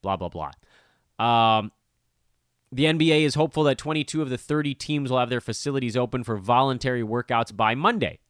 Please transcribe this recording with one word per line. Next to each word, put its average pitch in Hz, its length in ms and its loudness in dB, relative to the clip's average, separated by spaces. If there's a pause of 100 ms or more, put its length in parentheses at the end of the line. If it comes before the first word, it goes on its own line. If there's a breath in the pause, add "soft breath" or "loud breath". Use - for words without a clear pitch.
blah, 95 160 -2
blah, 90 100 -8
blah. 78 240 -8 (640 soft breath)
Um, 113 540 2 (1000)
the 135 140 0
N 160 100 2
B 160 160 4
A 151 100 4
is 147 120 0
hopeful 156 280 0
that 139 140 2
twenty-two 151 440 -4
of 139 80 -4
the 127 80 -4
thirty 147 360 -2
teams 143 380 -4
will 131 80 2
have 123 100 0
their 123 100 -2
facilities 123 560 -4
open 123 300 -2
for 117 100 -2
voluntary 123 680 2
workouts 117 520 -2
by 110 180 2
Monday. 151 460 -2 (100)